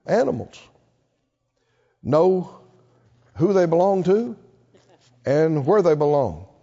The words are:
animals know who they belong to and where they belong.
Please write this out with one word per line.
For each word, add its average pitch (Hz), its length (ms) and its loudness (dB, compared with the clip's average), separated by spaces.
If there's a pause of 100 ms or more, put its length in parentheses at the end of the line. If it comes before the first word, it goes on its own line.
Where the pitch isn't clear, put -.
animals 151 560 -4 (1400)
know 175 580 0 (760)
who 180 160 0
they 185 140 2
belong 180 360 0
to 214 320 -2 (920)
and 151 420 0
where 202 160 4
they 170 120 2
belong. 139 520 -2 (160)